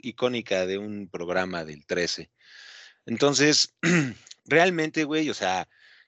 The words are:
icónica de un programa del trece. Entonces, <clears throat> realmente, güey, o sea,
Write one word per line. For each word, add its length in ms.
icónica 640
de 120
un 300
programa 560
del 220
trece. 440
Entonces, 760
<clears throat> 640
realmente, 580
güey, 260
o 40
sea, 340